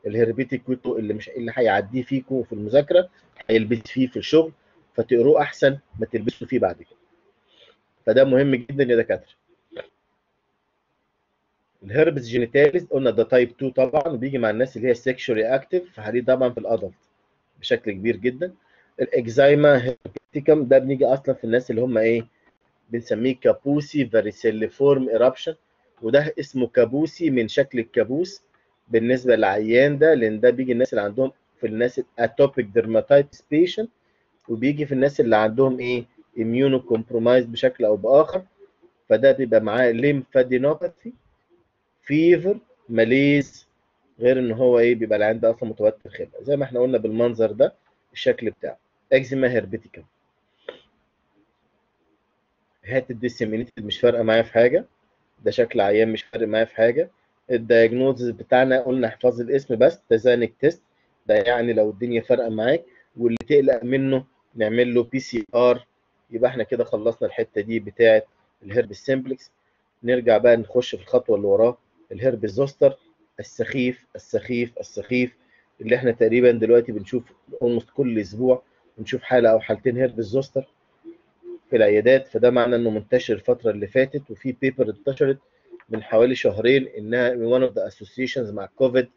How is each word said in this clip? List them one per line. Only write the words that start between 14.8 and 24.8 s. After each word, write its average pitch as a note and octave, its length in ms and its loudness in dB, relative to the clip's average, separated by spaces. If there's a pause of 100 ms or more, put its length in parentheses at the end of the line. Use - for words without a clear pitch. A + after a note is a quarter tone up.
هي B2 60 2
سيكشوالي A#2 600 -2
اكتيف، F3+ 400 -6
فهدي A2 280 -6
طبعًا B2+ 280 0
في A2 80 -10
الادلت G2 360 -6 (680)
بشكل A2+ 320 -4
كبير G2+ 240 -4
جدًا. B2+ 380 -6 (460)
الاكزايما C#3 840 2
هيربيتيكم C#3+ 800 -2
ده C3+ 140 4
بنيجي C3 260 0
اصلًا C3 300 0
في - 100 -14
الناس A#2+ 260 -2
اللي A#2 120 -2
هم B2 160 0
ايه، A2+ 280 0 (640)
بنسميه A#2 460 -4
كابوسي C#3+ 680 -2
فاريسيليفورم A2+ 1000 -2